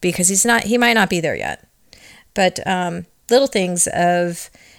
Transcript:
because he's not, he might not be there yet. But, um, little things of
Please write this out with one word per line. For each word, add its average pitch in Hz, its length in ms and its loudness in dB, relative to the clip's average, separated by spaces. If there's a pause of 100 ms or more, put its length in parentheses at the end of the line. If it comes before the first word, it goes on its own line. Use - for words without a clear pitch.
because 180 260 -2
he's 190 180 0
not, 233 200 2
he 226 120 0
might 240 180 2
not 208 140 2
be 175 120 -2
there 139 160 -2
yet. - 280 -8 (680)
But, 185 320 0
um, 175 400 -4 (240)
little 269 160 4
things 180 480 -2
of 175 560 0 (280)